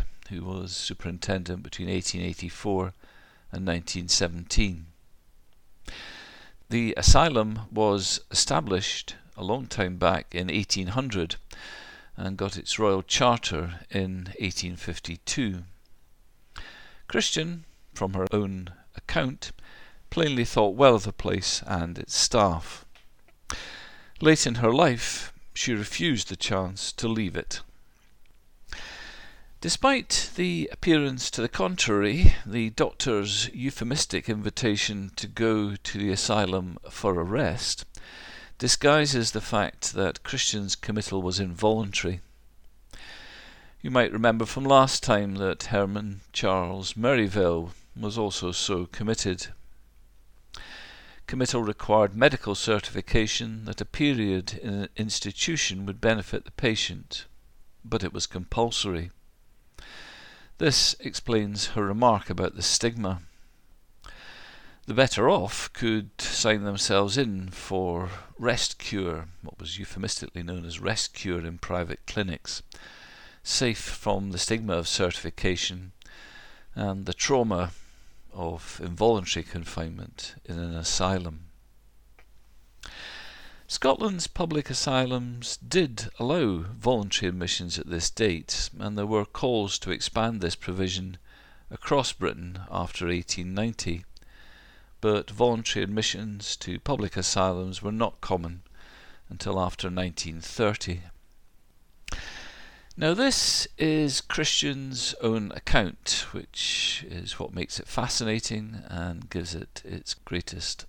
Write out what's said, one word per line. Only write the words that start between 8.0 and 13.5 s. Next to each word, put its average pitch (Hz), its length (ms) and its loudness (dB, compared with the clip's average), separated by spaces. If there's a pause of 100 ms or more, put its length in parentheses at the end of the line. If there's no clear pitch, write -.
established - 840 0 (240)
a 101 60 -8
long 117 240 -2
time 92 280 -2
back 87 400 2
in 90 140 -2
eighteen 95 380 0
hundred 101 500 -2 (800)
and 95 180 -6
got 98 220 -4
its - 200 -6
royal 98 240 4
charter 92 720 2 (140)